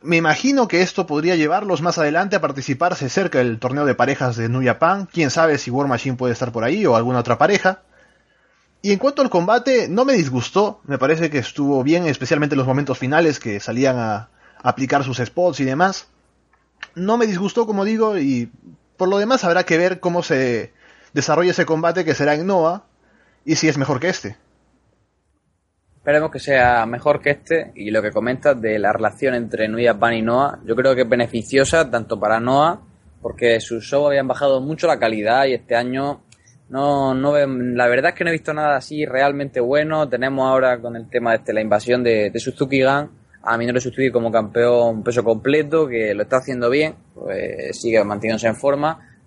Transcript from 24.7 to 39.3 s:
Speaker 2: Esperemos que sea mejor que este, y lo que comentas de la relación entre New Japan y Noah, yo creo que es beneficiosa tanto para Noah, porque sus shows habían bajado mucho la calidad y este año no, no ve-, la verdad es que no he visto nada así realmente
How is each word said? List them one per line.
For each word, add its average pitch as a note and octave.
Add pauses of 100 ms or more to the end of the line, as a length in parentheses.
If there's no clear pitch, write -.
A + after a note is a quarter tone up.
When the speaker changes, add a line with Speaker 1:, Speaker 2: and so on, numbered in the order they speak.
Speaker 2:
Esperemos D3+
que C#3
sea B2
mejor A#2+
que C#3+
este, -
y G#2
lo A2
que G#2
comentas B2
de A2
la G#2
relación A2
entre A2
New A#2
Japan A#2
y A2+
Noah, B2
yo A2+
creo B2+
que B2+
es A#2
beneficiosa A#2+
tanto A2+
para G#2+
Noah, C#3+ (400)
porque A#2
sus A2+
shows C#3+
habían C#3
bajado C3
mucho D3+
la D3
calidad A2+
y C3
este A#2+
año C3 (480)
no, C#3
no C#3
ve-, C#3+
la B2
verdad C3
es -
que F3
no E3+
he -
visto D#3
nada D3+
así D3+
realmente C#3